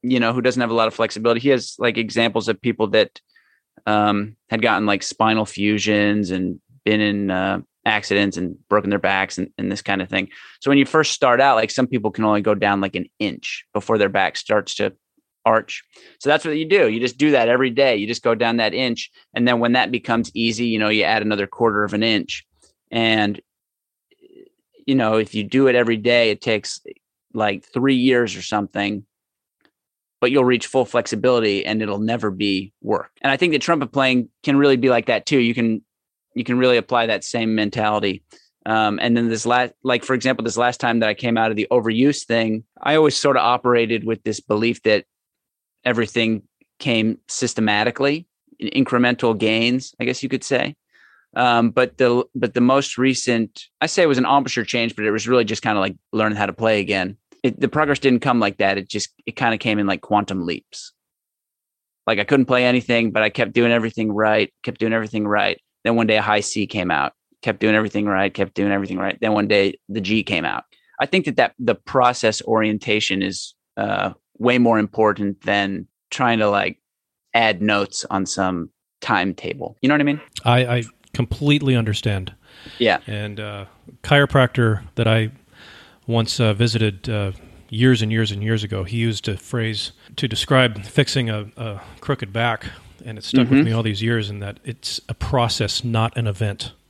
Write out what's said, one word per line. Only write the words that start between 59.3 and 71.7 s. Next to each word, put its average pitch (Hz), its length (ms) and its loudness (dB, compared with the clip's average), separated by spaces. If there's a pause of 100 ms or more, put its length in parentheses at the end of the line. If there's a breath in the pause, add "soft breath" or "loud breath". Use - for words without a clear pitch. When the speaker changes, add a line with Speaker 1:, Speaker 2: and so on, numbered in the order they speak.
Speaker 1:
kinda 113 220 0
came 107 200 -2
in, 104 80 0
like, 95 160 -4
quantum 95 420 -2
leaps. - 480 -10 (1120)
Like, 110 120 0
I 101 60 -2
couldn't 135 220 4
play 123 180 2
anything, 120 480 0
but 110 100 0
I 107 80 2
kept 113 220 -2
doing 120 200 4
everything 113 400 -2
right, 107 400 2 (100)
kept - 160 -8
doing 110 140 -2
everything 110 340 -2
right. 101 340 0 (240)
Then 117 120 2
one 113 100 2
day 107 100 2
a 107 60 2
high 104 180 2
C 101 260 -4
came 90 240 -4
out, 69 220 -2 (300)
kept 104 180 -4
doing 107 140 2
everything 104 320 0
right, 98 260 0
kept 95 220 -4
doing 101 180 0
everything 95 260 -4
right. 95 220 -4
Then 110 120 0
one 104 160 0
day 98 300 2 (100)
the 104 120 -6
G 101 220 0
came 85 220 -4
out. 55 200 -4 (360 soft breath)
I 143 60 2
think 185 180 0
that, 127 120 -2
that - 220 2
the 117 160 0